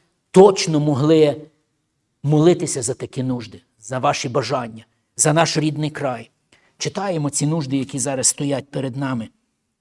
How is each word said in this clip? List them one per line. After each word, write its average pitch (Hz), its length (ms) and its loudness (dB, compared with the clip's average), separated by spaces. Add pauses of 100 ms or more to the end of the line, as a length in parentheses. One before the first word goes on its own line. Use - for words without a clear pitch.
(320)
точно 185 480 4
могли 151 600 4 (840)
молитися 151 580 2
за 127 120 -4
такі 127 300 -8
нужди, 120 380 -8 (180)
за 127 200 -8
ваші 139 300 0
бажання, 120 560 -4 (300)
за 151 180 4
наш 160 240 2
рідний 151 320 -2
край. 127 400 -8 (480)
Читаємо 165 520 -4
ці 143 180 -2
нужди, 143 300 -2
які 131 220 -6
зараз 131 280 -2
стоять 139 440 -4
перед 135 260 -6
нами. 131 320 -4 (520)